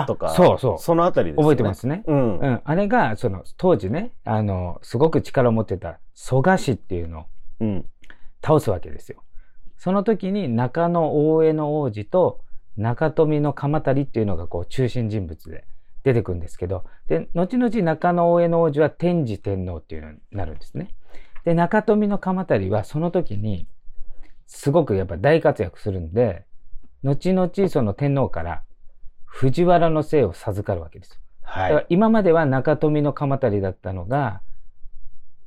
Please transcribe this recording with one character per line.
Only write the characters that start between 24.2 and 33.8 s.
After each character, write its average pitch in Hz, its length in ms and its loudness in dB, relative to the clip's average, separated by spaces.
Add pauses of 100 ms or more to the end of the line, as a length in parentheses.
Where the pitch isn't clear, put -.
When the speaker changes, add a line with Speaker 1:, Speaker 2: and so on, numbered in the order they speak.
Speaker 2:
す - 240 -2
ご 160 140 4
く 110 120 0
や 95 80 0
っ - 20 -4
ぱ 90 100 -8
大 147 240 4
活 143 220 2
躍 - 180 -6
す 104 120 -4
る 95 80 -4
ん 82 120 -8
で、 104 320 0 (580)
後 139 300 0
々 185 180 2 (180)
そ 147 140 0
の 104 120 0
天 143 200 0
皇 131 140 0
か - 140 -2
ら 82 200 -4 (640)
藤 135 400 2
原 170 260 6
の 156 120 2
姓 151 220 2
を 92 80 0
授 101 340 -6
か 104 80 -2
る 85 80 -6
わ 82 80 -14
け - 80 -20
で - 60 -20
す。 - 160 -14 (220)
Speaker 1:
は - 260 -2
い。 - 20 0
Speaker 2:
だ 151 60 4
か 147 60 4
ら - 60 -10
今 202 220 4
ま 220 120 4
で 185 100 6
は 160 140 4
中 131 300 2
富 151 240 2
の 147 120 2
鎌 139 260 -2
足 104 220 2
だ 95 100 -2
っ - 20 -12
た 92 200 -10